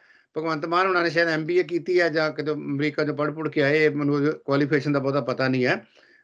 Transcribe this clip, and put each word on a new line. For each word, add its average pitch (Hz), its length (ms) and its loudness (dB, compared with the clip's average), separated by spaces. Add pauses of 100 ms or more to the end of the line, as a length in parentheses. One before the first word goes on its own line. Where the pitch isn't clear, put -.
(380)
ਭਗਵੰਤ 160 280 -4
ਮਾਨ 175 200 2
ਹੁਣਾਂ 180 160 2
ਨੇ 170 80 0
ਸ਼ਾਇਦ 170 180 2
ਐਮ 156 160 -2
ਬੀ 175 140 0
ਏ 180 40 4
ਕੀਤੀ 170 360 -2
ਆ 170 100 4
ਜਾਂ 156 220 0
ਕਿਤੇ 147 200 -4
ਅਮਰੀਕਾ 143 520 -2
'ਚੋਂ 151 120 -2
ਪੜ੍ਹ 147 180 -2
ਪੁੜ੍ਹ 156 180 -6
ਕੇ 151 120 0
ਆਏ, 151 260 4
ਮੈਨੂੰ 143 260 0
ਉਹਦੇ 147 180 2
ਕੁਆਲੀਫਿਕੇਸ਼ਨ 143 600 0
ਦਾ 139 60 0
ਬਹੁਤਾ 135 220 0
ਪਤਾ 127 280 -2
ਨਹੀਂ 127 180 2
ਹੈ। 160 200 0 (380)